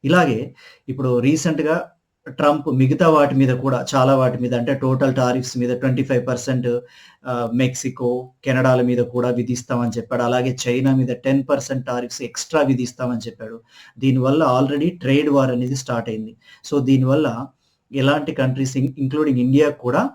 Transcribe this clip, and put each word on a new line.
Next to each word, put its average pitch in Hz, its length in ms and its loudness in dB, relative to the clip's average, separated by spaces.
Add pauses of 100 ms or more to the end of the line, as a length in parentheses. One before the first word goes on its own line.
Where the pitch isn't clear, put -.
ఇలాగే 143 360 4 (480)
ఇప్పుడు 127 220 -2 (100)
రీసెంట్‌గా 156 560 0 (500)
ట్రంప్ 147 460 0
మిగతా 135 360 2
వాటి 147 260 4
మీద 131 220 4
కూడా, 127 280 -2
చాలా 135 300 2
వాటి 127 240 0
మీద, 123 160 -2
అంటే 120 220 -2
టోటల్ 135 380 0
టారిఫ్స్ 127 420 -2
మీద 123 180 -2
ట్వంటీ 127 280 -2
ఫైవ్ 127 200 0
పర్సెంట్, 123 460 -4 (580)
ఆహ్, 120 260 -4
మెక్సికో, 127 580 -2 (300)
కెనడాల 127 420 2
మీద 123 240 2
కూడా 123 240 -2
విధిస్తామని 120 640 -4
చెప్పాడు. 123 280 -4
అలాగే 123 360 0
చైనా 131 360 0
మీద 127 240 0
టెన్ 135 260 0
పర్సెంట్ 135 400 -2
టారిఫ్స్ 123 380 -6
ఎక్స్ట్రా - 400 -2
విధిస్తామని 123 600 -2
చెప్పాడు. 113 340 -14 (420)
దీనివల్ల 131 500 2
already 139 500 2
ట్రేడ్ 143 320 2
వార్ 135 220 4
అనేది 127 260 -2
స్టార్ట్ 117 320 -6
అయింది. 110 220 -8 (320)
So - 160 -6
దీనివల్ల 135 460 2 (640)
ఎలాంటి 143 440 0
కంట్రీస్, 131 420 -2
in-, 135 200 -2
including 139 420 0
ఇండియా 135 380 4
కూడా 135 280 0 (100)